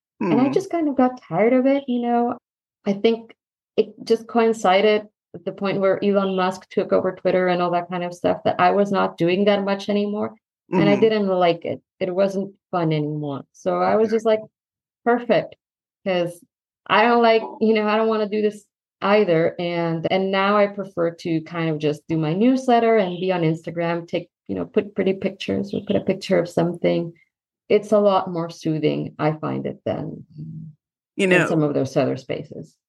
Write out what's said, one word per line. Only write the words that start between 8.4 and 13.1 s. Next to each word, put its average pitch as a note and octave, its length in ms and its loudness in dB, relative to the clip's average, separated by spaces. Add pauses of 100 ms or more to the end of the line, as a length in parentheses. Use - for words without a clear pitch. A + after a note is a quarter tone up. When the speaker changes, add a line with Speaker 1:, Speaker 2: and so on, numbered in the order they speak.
Speaker 1:
that - 160 0
I F3+ 100 6
was G3+ 220 2
not F#3+ 240 -2
doing F3+ 280 2
that G3+ 200 2
much G3 240 -4
anymore. G#3 460 -4 (380)
And E3 160 4
I D3+ 40 6
Speaker 2:
Mm-hmm. - 80 2
Speaker 1:
didn't G#3+ 260 2
like F3 380 0
it. - 160 -6 (200)
It F#3 140 -4
wasn't G3 400 -2 (160)
fun E3 220 0
anymore. D3 500 -4 (100)